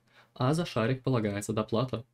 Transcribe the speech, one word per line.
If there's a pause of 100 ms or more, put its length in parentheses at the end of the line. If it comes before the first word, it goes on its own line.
(360)
А
за
шарик
полагается
доплата.